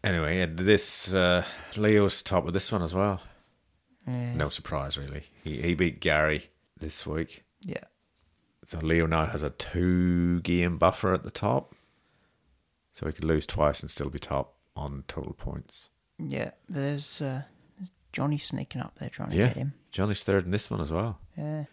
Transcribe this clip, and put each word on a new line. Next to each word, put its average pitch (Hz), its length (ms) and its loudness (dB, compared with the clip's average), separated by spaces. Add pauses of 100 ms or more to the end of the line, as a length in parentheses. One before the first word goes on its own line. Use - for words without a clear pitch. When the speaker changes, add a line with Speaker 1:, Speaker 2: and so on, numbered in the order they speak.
Speaker 1:
Anyway, 85 380 0
and 82 180 0
this, 95 540 4
uh, 90 300 6 (320)
Leo's 104 460 4
top 90 260 0
of 87 60 -2
this 92 180 -2
one 101 120 0
as 80 100 -4
well. 95 280 0 (840)
Speaker 2:
Yeah. 123 280 -4
Speaker 1:
No 76 140 0
surprise, 69 480 -6
really. 71 260 -8 (200)
He, 73 180 -6
he 85 120 2
beat 85 260 2
Gary 78 500 2 (300)
this - 260 -10
week. 80 380 -6 (180)
Speaker 2:
Yeah. - 220 -10 (800)
Speaker 1:
So - 140 -10
Leo 82 280 4
now 80 180 2
has 73 180 -4
a 73 60 -4
two-game 87 1300 2
buffer 92 360 2
at 90 100 -2
the - 80 -10
top. 120 420 -2 (1200)
So - 120 -8
he 78 80 -2
could 80 120 -6
lose 78 200 2
twice 76 360 2
and 71 100 -10
still 71 180 -4
be 71 100 -8
top - 360 -4 (200)
on 71 320 -8
total - 260 -10
points. - 560 -12 (300)
Speaker 2:
Yeah, 135 320 -6 (160)
there's, 143 540 -6
uh, 135 220 -4 (340)
there's 185 140 -14 (200)
Johnny 147 260 0
sneaking - 440 -6
up - 180 -12
there - 100 -8
trying - 200 -8
to - 60 -2
Speaker 1:
Yeah, 107 120 6
Speaker 2:
get - 100 0
him. 139 160 -4 (180)
Speaker 1:
Johnny's 101 320 0
third 98 220 2
in 90 60 -4
this 101 200 -2
one 101 100 -2
as 76 100 -4
well. 101 280 -2 (180)
Speaker 2:
Yeah. 151 340 -6